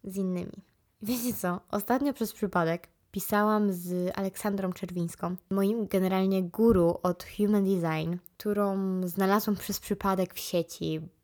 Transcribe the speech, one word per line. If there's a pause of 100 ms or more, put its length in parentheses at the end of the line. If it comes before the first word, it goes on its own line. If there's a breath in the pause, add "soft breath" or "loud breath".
z
innymi. (380)
Wiecie
co? (120)
Ostatnio
przez
przypadek (240)
pisałam
z
Aleksandrą
Czerwińską, (140)
moim
generalnie
guru
od (120)
Human
Design, (220)
którą (300)
znalazłam
przez
przypadek
w
sieci (220)